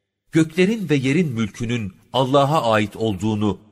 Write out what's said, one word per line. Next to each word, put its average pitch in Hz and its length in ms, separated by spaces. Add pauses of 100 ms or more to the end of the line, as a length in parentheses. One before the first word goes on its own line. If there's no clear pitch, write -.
(320)
Göklerin 180 560
ve 151 60
yerin 143 340
mülkünün 113 680 (180)
Allah'a 135 600
ait 107 240
olduğunu 104 640 (140)